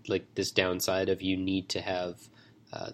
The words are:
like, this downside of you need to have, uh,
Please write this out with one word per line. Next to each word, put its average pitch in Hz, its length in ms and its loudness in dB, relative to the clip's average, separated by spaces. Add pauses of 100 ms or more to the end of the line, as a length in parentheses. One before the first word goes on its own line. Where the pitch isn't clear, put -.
like, 95 260 0
this 98 160 -2
downside 92 580 2
of 92 140 2
you 95 140 2
need 95 340 0
to 92 100 -4
have, 90 480 -4 (440)
uh, - 220 -8